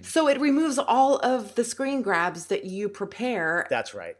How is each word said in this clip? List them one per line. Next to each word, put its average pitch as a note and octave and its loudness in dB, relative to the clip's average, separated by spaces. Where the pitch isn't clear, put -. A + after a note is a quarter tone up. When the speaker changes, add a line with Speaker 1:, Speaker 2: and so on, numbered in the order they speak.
Speaker 1:
So - 0
it C#4 2
removes C#4+ 2
all C4+ 4
of A#3+ 0
the A#3 2
screen C4+ -2
grabs E3+ 0
that - -2
you F#3+ -6
prepare. G3 -4
Speaker 2:
That's - -2
right. F2 -12